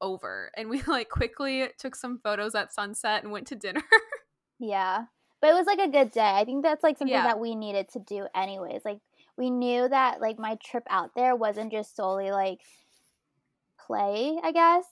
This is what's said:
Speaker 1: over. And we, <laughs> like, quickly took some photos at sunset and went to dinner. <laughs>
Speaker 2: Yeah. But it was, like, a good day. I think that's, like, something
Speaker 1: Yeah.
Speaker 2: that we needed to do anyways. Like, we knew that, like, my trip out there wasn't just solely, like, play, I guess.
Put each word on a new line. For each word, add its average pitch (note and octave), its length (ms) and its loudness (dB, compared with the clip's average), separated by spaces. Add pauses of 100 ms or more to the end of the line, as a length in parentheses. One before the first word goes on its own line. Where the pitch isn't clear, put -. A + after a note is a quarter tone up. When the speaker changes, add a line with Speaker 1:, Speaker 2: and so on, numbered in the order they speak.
Speaker 1:
over. - 560 -8
And A3 120 -10
we, C4 140 -4
<laughs> - 40 -8
like, C4 220 0
quickly C4 720 -2
took C4 180 -10
some B3 220 -8
photos G#3 360 -2
at G#3 180 -4
sunset G#3+ 500 -2
and G#3 100 -10
went G#3 160 -10
to C4 80 -10
dinner. G3+ 260 -6
<laughs> - 760 0
Speaker 2:
Yeah. G3+ 480 -2 (340)
But D4+ 100 6
it E4 40 10
was, F4 120 2
like, G4 140 2
a F#4+ 80 2
good C4+ 220 4
day. G#3+ 260 2
I G#3+ 80 4
think C4+ 200 -4
that's, - 180 2
like, D4+ 160 4
something C4 140 -2
Speaker 1:
Yeah. G3+ 120 4
Speaker 2:
that A3+ 160 2
we A#3 140 -4
needed G3+ 360 -4
to B3 100 -10
do G3+ 340 -8
anyways. F#3+ 500 -6
Like, G#3 160 -8 (360)
we B3+ 140 -2
knew B3 380 0
that, C4 320 2
like, A3 180 -2
my A3 180 -6
trip - 340 -8
out F#3 240 -2
there B3 220 2
wasn't G#3+ 360 -2
just G#3+ 220 -6
solely, G3 360 -2
like, F#3+ 300 -2 (1160)
play, G#3+ 640 -2
I D#4+ 100 -2
guess. E4+ 400 6